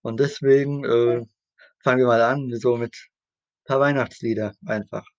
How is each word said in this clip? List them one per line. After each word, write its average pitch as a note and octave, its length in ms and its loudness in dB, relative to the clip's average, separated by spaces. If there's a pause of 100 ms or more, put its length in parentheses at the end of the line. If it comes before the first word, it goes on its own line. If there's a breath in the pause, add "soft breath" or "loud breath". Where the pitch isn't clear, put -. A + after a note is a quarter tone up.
Und A#2 180 -8
deswegen, C#3 640 0
äh, A#2+ 380 2 (600 soft breath)
fangen B2+ 160 2
wir B2+ 80 4
mal A#2 140 4
an, C3 340 0
so A#2+ 220 0
mit A#2 180 -8
ein - 680 -20
paar C3+ 160 0
Weihnachtslieder A#2 720 -2 (120)
einfach. G#2+ 400 -8 (140)